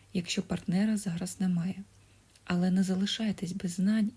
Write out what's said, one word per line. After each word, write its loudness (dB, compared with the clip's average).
якщо -2
партнера 0
зараз -4
немає. 0
Але 2
не 4
залишайтесь -2
без -4
знань 2